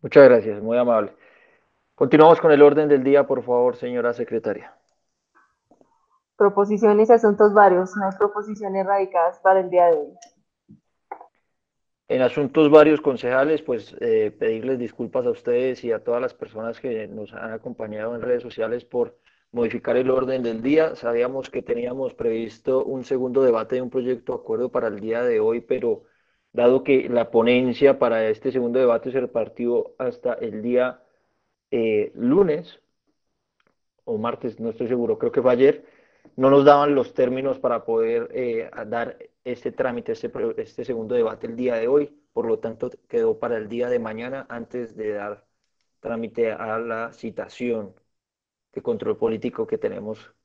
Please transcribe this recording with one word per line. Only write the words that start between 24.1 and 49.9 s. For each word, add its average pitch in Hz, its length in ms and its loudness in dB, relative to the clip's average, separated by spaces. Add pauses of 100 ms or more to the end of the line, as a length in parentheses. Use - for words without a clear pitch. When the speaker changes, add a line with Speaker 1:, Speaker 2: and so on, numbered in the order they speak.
Speaker 1:
de 120 80 -8
acuerdo 117 300 -6
para 120 180 -4
el 101 100 -8
día 110 240 -6
de 117 180 0
hoy, 113 200 0
pero 120 440 -4 (480)
dado 123 300 2
que 135 260 0
la 117 220 -2
ponencia 123 680 2
para 113 300 0
este 110 220 -4
segundo 120 280 -2
debate 123 340 0
se 131 80 -2
repartió 120 800 -4
hasta 123 360 -6
el 107 280 -10
día, 123 400 -2 (680)
eh, 110 440 -2
lunes, 160 640 -2 (1200)
o 113 140 -6
martes, 117 420 -8
no 117 100 -6
estoy 113 180 -6
seguro, 117 300 -2
creo 117 140 -4
que - 100 -2
fue 127 100 4
ayer, 123 340 2 (500)
no 131 140 4
nos 139 140 6
daban 143 300 6
los 127 200 -2
términos 131 440 -2
para 117 260 -4
poder, 117 480 -2
eh, 117 400 -6
a-, 117 120 -12
dar 117 340 -8 (260)
este 123 280 -8
trámite, 120 400 -6
este 113 160 -8
pro-, 113 280 -6
este 113 280 -12
segundo 113 300 -6
debate 113 320 -2
el 113 100 -12
día 123 200 -4
de 113 120 -2
hoy, 143 260 0 (180)
por 113 140 -6
lo 110 120 -2
tanto 117 320 -10 (180)
quedó 113 300 -2
para 117 200 -6
el 107 100 -10
día 120 200 -6
de 123 100 -2
mañana 117 500 -10
antes 117 480 -12
de 107 160 -6
dar 104 340 -10 (540)
trámite 113 520 -4
a 110 260 -6
la 113 340 -8
citación 110 840 -8 (800)
de - 100 -12
control 110 340 -4
político 113 500 -4
que - 120 -6
tenemos 104 560 -10 (100)